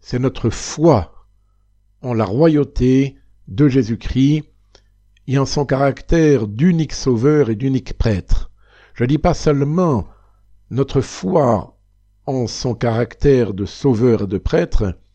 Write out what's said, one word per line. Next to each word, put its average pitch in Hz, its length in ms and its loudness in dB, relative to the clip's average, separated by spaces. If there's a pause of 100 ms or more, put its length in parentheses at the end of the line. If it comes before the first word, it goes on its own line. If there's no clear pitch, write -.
c'est - 180 -6
notre 123 300 -2
foi - 800 0 (720)
en 127 120 -6
la 110 120 0
royauté 135 920 0 (300)
de 135 220 2
Jésus-Christ 131 760 0 (840)
et 135 100 -2
en 139 80 2
son 147 200 -4
caractère 139 840 2
d'unique 156 420 0
sauveur 131 580 0
et 113 60 -2
d'unique 131 420 -4
prêtre. - 540 0 (440)
Je 120 100 -2
dis 143 120 2
pas 165 160 2
seulement 147 760 0 (640)
notre 135 280 -2
foi 139 800 -2 (460)
en 131 220 -4
son 120 280 -6
caractère 117 800 0
de 98 120 -6
sauveur 113 580 0
et 98 40 -6
de 95 120 -4
prêtre 110 600 -2 (160)